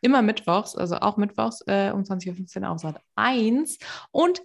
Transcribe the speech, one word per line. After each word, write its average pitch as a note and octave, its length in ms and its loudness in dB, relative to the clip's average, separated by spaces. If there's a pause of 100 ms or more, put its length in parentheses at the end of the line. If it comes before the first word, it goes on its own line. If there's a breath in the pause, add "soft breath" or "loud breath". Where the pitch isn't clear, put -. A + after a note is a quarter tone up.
Immer C4 220 4
mittwochs, G#3 540 0
also E3+ 200 -2
auch G#3 200 0
mittwochs, G#3+ 500 -2
äh, G3 260 0
um G3 120 -2
zwanzig F#3 260 -6
Uhr F3 60 -10
fünfzehn F#3+ 280 -8
auf F3 160 -6
Sat. D#3 200 -8 (160)
eins. A#3+ 640 2 (340 loud breath)
Und F4 320 2